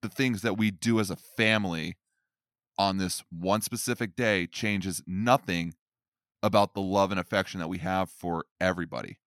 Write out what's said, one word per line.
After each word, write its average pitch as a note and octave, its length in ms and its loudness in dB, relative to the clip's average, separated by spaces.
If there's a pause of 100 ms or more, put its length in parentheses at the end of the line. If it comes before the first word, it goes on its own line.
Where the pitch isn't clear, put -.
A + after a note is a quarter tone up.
the A2 80 -6
things B2 320 0
that A2 160 0
we G#2+ 140 4
do A2+ 280 2
as G2 100 0
a E2+ 60 -6
family G2+ 800 0 (800)
on G2 200 2
this F#2 320 -2
one F2+ 320 0
specific A#2 540 -6
day G2+ 320 2
changes F#2+ 600 -4
nothing F#2 680 0 (680)
about G2+ 320 4
the G2+ 80 -4
love G2 300 2
and F#2+ 80 -2
affection F#2+ 400 -2
that E2 100 -4
we F2+ 80 -6
have F#2 320 -2
for E2+ 360 -6 (140)
everybody E2 680 -4